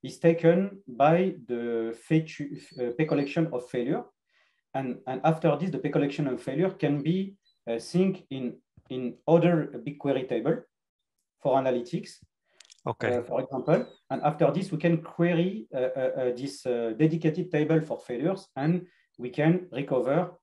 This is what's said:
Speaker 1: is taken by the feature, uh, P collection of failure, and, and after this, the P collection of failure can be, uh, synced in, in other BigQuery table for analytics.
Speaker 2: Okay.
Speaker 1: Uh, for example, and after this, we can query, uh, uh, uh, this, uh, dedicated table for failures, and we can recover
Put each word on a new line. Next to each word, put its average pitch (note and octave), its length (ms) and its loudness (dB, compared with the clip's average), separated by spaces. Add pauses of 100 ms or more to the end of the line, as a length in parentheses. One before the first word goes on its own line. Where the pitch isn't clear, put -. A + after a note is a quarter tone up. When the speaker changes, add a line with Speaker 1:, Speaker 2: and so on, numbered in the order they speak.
Speaker 1:
is F3 160 -12
taken E3+ 640 4
by D#3 480 4 (140)
the A#2 560 -4
feature, D#3 420 -2 (320)
uh, B2 200 -4
P D#3 80 2
collection D#3 480 0
of - 160 -6
failure, C#3 340 -2 (680)
and, C3 240 -4 (100)
and C3 160 -6
after D#3+ 320 2
this, F#3 160 -4
the - 80 -4
P - 80 -2
collection C#3+ 400 0
of B2 140 -4
failure E3 300 -2
can C#3+ 300 -2
be, F#3+ 340 -2 (320)
uh, A#2 80 -2
synced F#3 540 0
in, B2+ 280 -6 (320)
in B2+ 260 -6 (140)
other E3 420 4 (160)
BigQuery C#3+ 400 -4
table B2+ 300 0 (840)
for C3 160 2
analytics. C3 540 -2 (760)
Speaker 2:
Okay. A#2 300 -2
Speaker 1:
Uh, B2 60 0
for A#2+ 200 -4
example, C3+ 440 0 (240)
and C3+ 140 -4
after D3+ 280 2
this, F3+ 180 -2
we D#3+ 80 -4
can E3 240 2
query, F3 720 0
uh, C3+ 40 -4
uh, C3 220 -2
uh, B2+ 360 0
this, C3+ 300 -10
uh, A#2 320 -2
dedicated D#3+ 520 2
table D3+ 300 2
for B2 180 -4
failures, D#3 600 -4
and E3 280 0 (320)
we B2 120 -8
can D#3+ 420 2
recover C#3 600 0 (120)